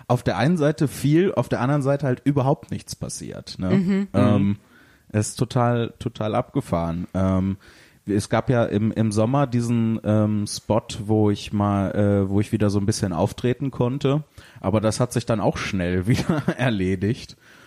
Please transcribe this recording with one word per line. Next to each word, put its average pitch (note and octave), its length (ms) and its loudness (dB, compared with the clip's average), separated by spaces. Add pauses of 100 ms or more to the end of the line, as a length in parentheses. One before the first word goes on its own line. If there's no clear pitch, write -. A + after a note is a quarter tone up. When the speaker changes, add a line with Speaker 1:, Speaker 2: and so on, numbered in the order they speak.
Speaker 1:
auf B2 160 0
der G#2+ 160 0
einen E3 180 2
Seite D3+ 300 2
viel, D3+ 480 2
auf B2 140 0
der - 120 0
anderen C#3+ 220 0
Seite C#3 240 0
halt B2+ 180 -2
überhaupt C#3+ 460 0
nichts - 240 -10
passiert, - 640 -12
ne? F#2 120 -2
Speaker 2:
Mhm. G3 420 2
Speaker 1:
Ähm, G#2 360 4
Speaker 3:
Mhm. G#2 80 0 (540)
Speaker 1:
es G#2+ 200 0
ist - 60 -14
total, A#2+ 640 0
total G#2+ 360 -4
abgefahren. F2 800 -2
Ähm, F#2+ 420 0 (500)
es G#2 220 0
gab A2+ 220 0
ja A#2 140 4
im, G#2+ 280 0
im A2 200 0
Sommer B2+ 340 2
diesen, A#2 580 0
ähm, G#2+ 420 2
Spot, - 360 -2 (240)
wo G#2+ 240 4
ich - 220 -4
mal, G2+ 420 0
äh, G2+ 360 2
wo G2 100 2
ich - 120 -2
wieder G#2 180 2
so G2+ 80 2
ein G2 80 -2
bisschen G2+ 280 -2
auftreten B2 560 -2
konnte, C3+ 540 0 (360)
aber G2+ 200 0
das G#2+ 200 0
hat B2 120 0
sich B2 140 -2
dann A2 140 0
auch A#2+ 160 0
schnell F2+ 500 -2
<laughs> - 0 -
wieder D3 360 0 (140)
erledigt. G2 800 -2 (300)